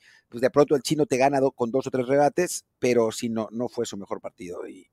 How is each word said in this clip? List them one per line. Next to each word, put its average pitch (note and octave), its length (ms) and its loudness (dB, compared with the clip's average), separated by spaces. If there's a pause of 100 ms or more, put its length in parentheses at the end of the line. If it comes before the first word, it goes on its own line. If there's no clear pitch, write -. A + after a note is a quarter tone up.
(300)
pues, A#2+ 100 -14
de A#2 120 2
pronto D3 240 4
el C3 80 -2
chino D3+ 240 0
te C3 100 0
gana C#3 220 2
do-, C3+ 120 2
con A#2 200 -4
dos C3 160 -2
o - 20 -6
tres B2+ 160 -2
regates, C#3+ 600 0 (120)
pero A#2+ 340 2
sí, - 160 -8
no, A2+ 240 -4
no A#2 180 -6
fue A#2 180 -6
su G#2 100 -12
mejor G2 240 -10
partido. F2 460 -14
Y, - 260 -20